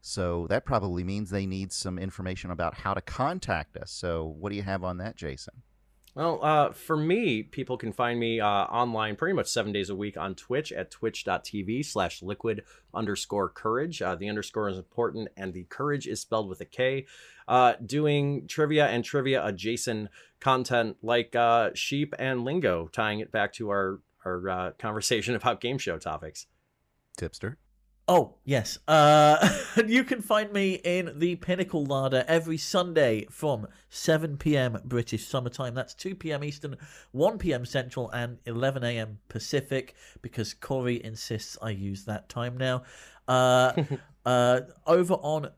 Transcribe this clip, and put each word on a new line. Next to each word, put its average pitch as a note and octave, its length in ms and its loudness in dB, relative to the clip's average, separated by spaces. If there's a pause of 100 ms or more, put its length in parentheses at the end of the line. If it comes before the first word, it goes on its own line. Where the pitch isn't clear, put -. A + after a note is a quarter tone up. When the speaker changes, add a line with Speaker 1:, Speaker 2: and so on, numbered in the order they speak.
Speaker 1:
So E2+ 480 -2
that A2 160 0
probably F#2 400 -2
means G2 260 -4
they G2 160 -2
need F#2+ 260 -6
some F#2 260 -6
information F#2 520 -8
about E2+ 240 -4
how G2 200 -4
to G2 60 -4
contact B2 760 -4
us. - 140 -12
So E2 340 -4
what D#2+ 260 -8
do G2+ 60 -6
you G2+ 60 -6
have F#2+ 200 -4
on F2+ 160 -6
that, G2+ 180 -10
Jason? - 460 -12 (540)
Speaker 2:
Well, D#3+ 280 -2
uh, D3+ 260 4
for - 260 -4
me, D#3 460 0
people C3 340 -6
can A2+ 160 -6
find A#2+ 280 0
me, A2+ 180 0
uh, G#2+ 80 2
online G#2+ 720 0
pretty F3+ 180 0
much A#2+ 140 0
seven G#2+ 240 0
days G2+ 180 -2
a G2 60 -4
week G2+ 200 -6
on F#2 200 -6
Twitch D3 340 -4
at - 220 -8
twitch - 320 -6
dot F#2 200 0
T G#2 180 -6
V A2+ 200 -4
slash F#2+ 400 -4
liquid G#2 400 -4 (300)
underscore G2+ 560 -2
courage. C#3 520 -2
Uh, F#2 140 0
the F#2+ 140 -6
underscore G#2 400 -4
is F#2+ 100 -4
important, G#2+ 580 -4
and F#2+ 160 -8
the F2+ 120 -12
courage C#3+ 420 -4
is G#2+ 140 -6
spelled A2 280 -2
with F#2 120 -8
a F2 60 -10
K. C3 400 -2 (420)
Uh, B2 240 8 (120)
doing C#3+ 640 2
trivia D3+ 400 4
and A#2 180 0
trivia C3 400 0
adjacent G#2+ 640 -4 (300)
content B2 640 2
like, A#2 320 2
uh, A#2 400 6
sheep C#3+ 420 -4
and B2+ 280 -2
lingo, B2 480 0
tying G#2+ 260 0
it - 140 -8
back G2+ 220 0
to A2 160 -6
our, G2 300 0 (240)
our, F2+ 240 -4
uh, F#2 300 -2
conversation A2 560 -2
<laughs> - 0 -
about A2+ 260 0
game B2+ 180 -4
show E2 200 -6
topics. D#2 480 -10 (680)
Speaker 1:
Tipster? - 420 -8 (480)
Speaker 3:
Oh, F3 280 4 (100)
yes. - 420 0
Uh, D3+ 640 10 (220)
<laughs> A3+ 160 4
you B3 180 4
can B3+ 160 -2
find G#3+ 320 0
me G3 220 2
in F3 440 -2
the F3 180 2
Pinnacle F3+ 500 -2
Larder C3+ 420 2
every D#3+ 300 2
Sunday D#3+ 720 2
from B2 360 -2 (220)
seven D#3 480 0
P D3 220 2
M A#2+ 260 0
British A#2+ 420 -2
Summer B2 220 -4
Time. B2 260 -8
That's B2+ 200 -8
two F#3+ 200 -8
P E3 160 -10
M C#3+ 140 -4
Eastern, D3 320 -10 (360)
one F#3 260 2
P E3 160 0
M B2 100 -4
Central, B2+ 460 -4
and A#2+ 340 -6
eleven B2 400 -2
A A#2+ 140 -2
M A2 220 -8 (100)
Pacific, C3+ 640 -4 (260)
because A#2 320 -6
Corey B2 500 -2
insists A2 600 -8
I A2 80 -6
use G2 340 -6
that G#2+ 240 -6
time B2 300 -8
now. B2+ 240 0 (440)
Uh, B2+ 460 6 (300)
Speaker 2:
<laughs> - 240 -10
Speaker 3:
uh, B2 340 6 (260)
over F3 280 6
on D3+ 440 -2